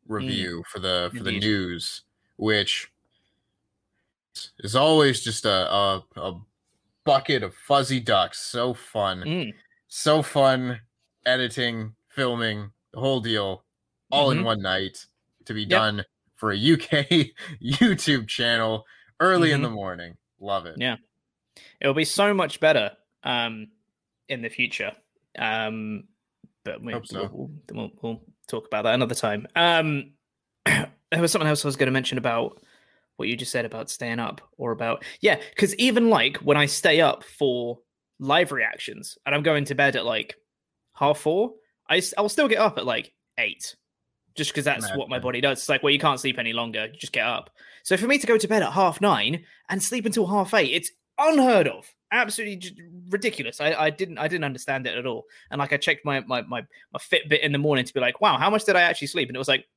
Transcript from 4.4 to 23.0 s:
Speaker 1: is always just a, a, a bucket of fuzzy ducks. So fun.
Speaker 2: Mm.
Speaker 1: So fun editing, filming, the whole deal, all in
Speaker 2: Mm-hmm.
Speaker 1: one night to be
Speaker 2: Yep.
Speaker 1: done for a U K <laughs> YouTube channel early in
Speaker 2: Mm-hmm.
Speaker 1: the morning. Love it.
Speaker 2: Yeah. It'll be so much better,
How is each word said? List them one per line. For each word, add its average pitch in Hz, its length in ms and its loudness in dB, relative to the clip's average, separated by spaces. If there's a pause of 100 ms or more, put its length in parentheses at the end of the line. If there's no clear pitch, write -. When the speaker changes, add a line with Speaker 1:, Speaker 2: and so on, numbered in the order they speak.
Speaker 1:
is 104 160 -6
always 147 460 6
just 113 240 -6
a, 95 260 2
a, 98 320 2 (140)
a 90 220 -8 (680)
bucket 135 380 2
of 92 120 -8
fuzzy 135 440 2
ducks. 104 400 0
So 120 340 -4
fun. 98 480 -4
Speaker 2:
Mm. 151 320 -4 (340)
Speaker 1:
So 156 340 2
fun 127 600 2 (440)
editing, 120 720 -2 (140)
filming, 113 640 -2 (220)
the 117 60 -12
whole 131 200 0
deal, 107 440 -4 (480)
all 139 200 4
in 139 60 2
Speaker 2:
Mm-hmm. 175 80 0
Speaker 1:
one 110 160 0
night 95 440 -4 (400)
to 110 80 -10
be 107 80 -6
Speaker 2:
Yep. - 80 -6
Speaker 1:
done 104 360 2 (300)
for 107 160 -2
a 98 60 -2
U 147 200 4
K 151 540 0 (160)
<laughs> 151 160 -16
YouTube 139 640 2
channel 113 580 -2 (340)
early 170 320 4
in 143 60 2
Speaker 2:
Mm-hmm. 143 60 0
Speaker 1:
the 120 60 -2
morning. 90 480 -10 (220)
Love 98 260 -4
it. 80 120 -14
Speaker 2:
Yeah. 120 200 -2 (840)
It'll 139 140 0
be 151 120 0
so 202 280 2
much 175 260 -2
better, 139 320 4 (320)